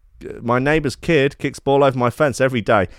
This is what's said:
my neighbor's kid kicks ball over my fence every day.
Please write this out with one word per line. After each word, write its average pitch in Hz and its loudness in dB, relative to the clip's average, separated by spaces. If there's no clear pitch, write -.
my 120 0
neighbor's 147 0
kid 143 0
kicks 131 -8
ball 139 2
over 131 2
my 123 2
fence 139 -2
every 127 0
day. 101 2